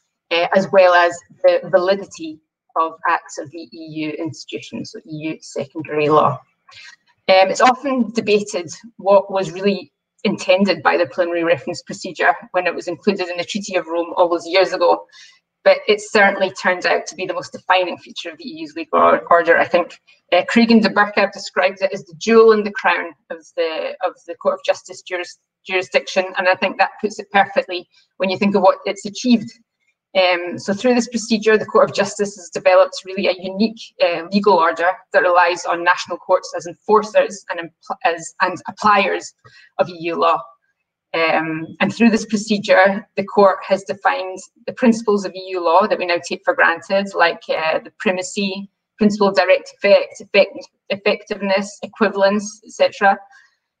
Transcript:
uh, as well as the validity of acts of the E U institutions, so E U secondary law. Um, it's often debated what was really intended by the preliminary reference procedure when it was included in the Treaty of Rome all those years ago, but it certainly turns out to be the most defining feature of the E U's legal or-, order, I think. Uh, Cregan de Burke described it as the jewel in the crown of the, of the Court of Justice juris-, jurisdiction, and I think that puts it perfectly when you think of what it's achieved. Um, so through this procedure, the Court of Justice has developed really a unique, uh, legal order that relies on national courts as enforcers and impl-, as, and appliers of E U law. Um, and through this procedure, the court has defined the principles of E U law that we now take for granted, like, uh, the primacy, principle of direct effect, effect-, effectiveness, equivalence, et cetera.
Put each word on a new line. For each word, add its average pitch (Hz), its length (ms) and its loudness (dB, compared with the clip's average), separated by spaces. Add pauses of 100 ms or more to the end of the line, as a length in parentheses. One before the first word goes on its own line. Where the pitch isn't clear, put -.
(300)
uh, 170 240 2
as 190 160 2
well 185 240 6
as 175 240 2 (240)
the 175 220 4
validity 180 760 -2 (380)
of 160 160 -2 (160)
acts - 300 -4
of 147 120 -12
the 165 220 -16
E 160 140 -16 (200)
U 151 40 -6
institutions, - 840 -12
so - 80 -16
E 156 160 -14 (140)
U - 100 -10
secondary 151 680 -6
law. 143 300 2 (920)
Um, 190 220 6
it's - 100 -2
often 254 520 2
debated 202 580 -2 (280)
what 196 340 2
was 190 180 -4
really 190 420 -4 (300)
intended 185 580 0
by 170 160 2
the 170 100 0
preliminary 170 360 -2
reference 170 400 -2
procedure 180 540 -4 (160)
when 175 160 -2
it 170 60 -2
was - 120 -12
included 180 420 -2
in 180 80 -10
the 170 80 -6
Treaty 196 300 -8
of 160 140 -4
Rome 170 280 -4
all 180 120 4
those 170 180 -4
years 185 260 0
ago, - 320 0 (600)
but 190 140 6 (100)
it 208 120 2
certainly 196 520 2
turns 180 340 -2
out 214 220 0
to - 80 -16
be 185 100 -8
the 175 80 -6
most - 180 -10
defining 185 460 -2
feature - 320 -14
of - 80 -16
the - 100 -16
E 320 120 -14
U's 311 160 -14
legal - 240 -2
or-, - 280 2
order, 170 300 4
I - 80 0
think. - 320 -2 (340)
Uh, 180 160 2
Cregan 233 300 4
de 196 100 4
Burke 208 440 0
described 190 500 -4
it 190 100 -2
as 196 120 -10
the 165 120 -20
jewel 226 360 6
in 214 100 0
the 202 80 -6
crown 175 420 -4 (160)
of 165 160 -14 (120)
the, 160 480 -4
of 180 100 -6 (140)
the 170 80 -12
Court 190 180 -2
of - 100 -10
Justice - 380 -6
juris-, 175 360 -10 (260)
jurisdiction, 185 600 -4 (140)
and 185 100 0
I 185 80 2
think 190 220 -4
that 190 120 0 (100)
puts 208 200 -6
it 196 100 -18
perfectly 185 580 -2 (280)
when 190 140 -2
you 185 60 -4
think 202 200 0
of 202 60 0
what - 220 4
it's - 200 -8
achieved. 233 480 0 (680)
Um, 175 400 0
so 202 160 -4
through 247 200 0
this 240 140 0
procedure, 214 480 0
the 208 80 -2
Court - 240 2
of - 60 -8
Justice 202 400 -4
has - 160 -20
developed 185 560 2
really 190 220 -4
a 180 120 0
unique, 196 400 -4 (220)
uh, 170 300 0
legal 202 220 4
order 170 360 2 (220)
that - 100 4
relies 175 420 2
on 170 200 -4
national 180 340 -2
courts - 380 -2
as 165 100 -10
enforcers 202 840 0
and 175 120 -8
impl-, - 440 -12
as, 170 380 -4
and 185 240 -2
appliers 208 680 -2 (460)
of 190 100 0
E 180 120 -14
U 165 160 -6
law. 170 260 0 (720)
Um, 160 680 -2
and 196 140 -2
through 226 160 4
this 220 160 0
procedure, 196 800 2 (100)
the 202 80 -2
court 196 380 4
has 190 220 -2
defined 185 540 -4 (280)
the - 60 -8
principles 208 520 2
of 170 100 -10
E 185 160 -14
U 175 140 -4
law 170 220 4
that 175 120 0
we 180 80 -4
now 175 160 0
take - 220 -10
for - 100 0
granted, 180 600 0
like, 170 340 0
uh, 160 300 -2
the - 220 -16
primacy, 196 680 -4 (300)
principle 208 300 2
of 196 80 -2
direct 185 400 2
effect, - 440 2
effect-, - 480 0 (220)
effectiveness, 196 920 -4
equivalence, 202 840 -2
et - 60 -20
cetera. 196 460 2 (600)